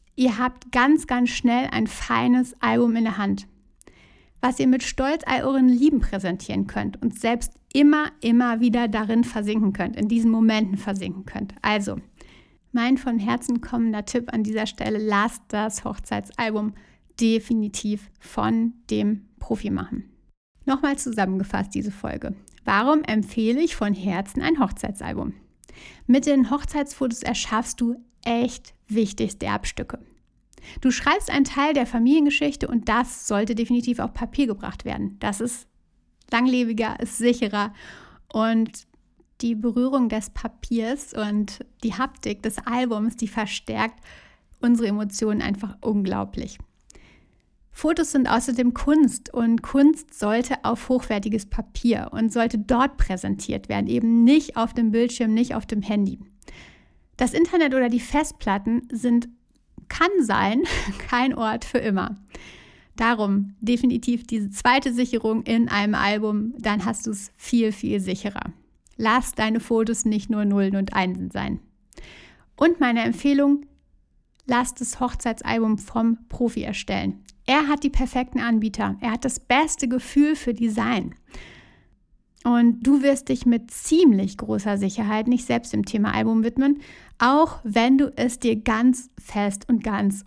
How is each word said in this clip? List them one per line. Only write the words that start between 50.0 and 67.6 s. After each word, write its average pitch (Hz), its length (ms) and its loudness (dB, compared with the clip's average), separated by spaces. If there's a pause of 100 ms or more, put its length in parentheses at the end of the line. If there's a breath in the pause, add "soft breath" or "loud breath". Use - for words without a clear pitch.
sollte 226 460 -2
auf - 240 -4
hochwertiges 214 560 -2
Papier - 640 -2
und 226 220 0
sollte 233 240 0
dort 254 400 0
präsentiert 196 720 -2
werden, 208 180 -2
eben 233 380 4
nicht 294 320 4
auf 233 160 -2
dem 226 180 2
Bildschirm, 233 420 0
nicht 240 220 0
auf 214 100 -4
dem 208 160 -4
Handy. 208 380 -2 (960 loud breath)
Das 254 180 0
Internet 330 400 2
oder 262 140 4
die 233 140 0
Festplatten 226 880 -2
sind, 240 380 0 (580)
kann - 220 0 (100)
sein, 214 440 2 (200 loud breath)
<laughs> - 240 -8
kein 254 260 0
Ort 220 300 -4
für - 140 -4
immer. 196 400 -2 (800 loud breath)
Darum 202 640 0
definitiv 240 640 0
diese 208 220 -4
zweite 254 420 2
Sicherung 226 520 0
in 226 260 2
einem 208 260 0
Album, 214 640 -2
dann 208 260 -2
hast 220 240 -6
du's 208 300 -10
viel, 226 340 0